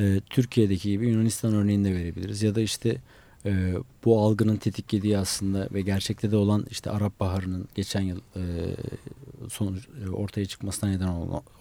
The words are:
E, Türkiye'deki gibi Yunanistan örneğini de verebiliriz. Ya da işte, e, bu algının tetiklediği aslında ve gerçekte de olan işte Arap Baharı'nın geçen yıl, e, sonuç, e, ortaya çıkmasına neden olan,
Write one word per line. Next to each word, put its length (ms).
E, 280
Türkiye'deki 600
gibi 180
Yunanistan 460
örneğini 320
de 100
verebiliriz. 480
Ya 120
da 60
işte, 360
e, 280
bu 140
algının 380
tetiklediği 600
aslında 560
ve 80
gerçekte 500
de 40
olan 340
işte 220
Arap 280
Baharı'nın 560
geçen 260
yıl, 160
e, 60
sonuç, 380
e, 40
ortaya 360
çıkmasına 440
neden 180
olan, 340